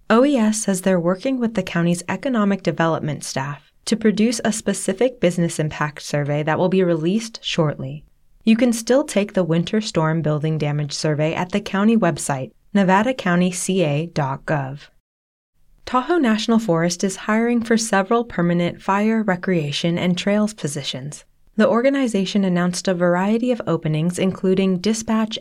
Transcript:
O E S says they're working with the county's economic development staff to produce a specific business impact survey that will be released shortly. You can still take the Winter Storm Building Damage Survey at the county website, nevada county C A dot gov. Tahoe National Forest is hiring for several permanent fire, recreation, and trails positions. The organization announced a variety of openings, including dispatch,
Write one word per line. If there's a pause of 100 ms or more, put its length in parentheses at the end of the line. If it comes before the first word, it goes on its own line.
O
E
S
says
they're
working
with
the
county's
economic
development
staff (140)
to
produce
a
specific
business
impact
survey
that
will
be
released
shortly. (380)
You
can
still
take
the
Winter
Storm
Building
Damage
Survey
at
the
county
website, (240)
nevada
county
C
A
dot
gov. (960)
Tahoe
National
Forest
is
hiring
for
several
permanent
fire,
recreation,
and
trails
positions. (360)
The
organization
announced
a
variety
of
openings,
including
dispatch,